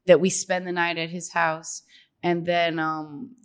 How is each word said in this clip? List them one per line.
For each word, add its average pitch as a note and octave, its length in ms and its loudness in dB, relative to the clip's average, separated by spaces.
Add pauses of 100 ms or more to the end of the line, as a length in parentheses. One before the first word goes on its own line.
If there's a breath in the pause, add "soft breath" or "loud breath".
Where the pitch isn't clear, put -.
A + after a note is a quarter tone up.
that E3+ 120 10
we F#3 120 2
spent F3+ 340 0
the F3+ 60 -6
night E3+ 260 -2
at E3 140 -4
his F3 200 -8
house. D#3+ 520 -2 (380 soft breath)
And E3+ 240 0
then, E3+ 340 0
um, D#3 520 -6 (140)